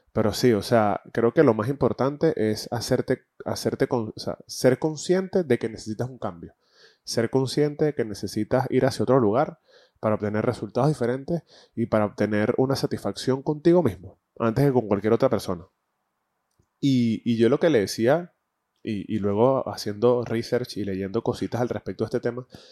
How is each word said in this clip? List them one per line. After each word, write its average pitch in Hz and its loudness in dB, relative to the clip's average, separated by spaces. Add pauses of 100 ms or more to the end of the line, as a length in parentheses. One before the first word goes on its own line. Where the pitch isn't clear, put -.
(120)
Pero 107 0
sí, 123 4
o 101 2
sea, 107 2 (100)
creo 117 2
que 160 6
lo 120 6
más 110 -2
importante 135 0
es - -6
hacerte, 120 -2 (200)
hacerte 113 -2
con-, 110 -4
o - -16
sea, - -8
ser 127 2
consciente 180 -2
de 123 0
que 117 -4
necesitas 110 -8
un 127 -16
cambio. 87 -10 (500)
Ser 113 -2
consciente 147 0
de 147 -2
que 117 -4
necesitas 110 -4
ir 131 2
hacia - -2
otro 131 4
lugar 131 0 (400)
para 110 0
obtener 107 0
resultados 120 2
diferentes 139 -2 (320)
y 117 -2
para 107 2
obtener 104 0
una 131 2
satisfacción 127 -4
contigo 165 2
mismo, 95 -4 (200)
antes 117 2
que 143 4
con 120 2
cualquier 101 2
otra 123 4
persona. 92 -4 (1120)
Y, 120 2 (100)
y 117 2
yo 113 4
lo 147 2
que 175 4
le 135 4
decía, 127 0 (500)
y, 104 -6
y 107 0
luego 110 2
haciendo 110 0
research 117 -4
y 104 -4
leyendo 98 -4
cositas 113 -4
al 123 -2
respecto 104 -6
de - -6
este 120 -4
tema, 120 -6 (260)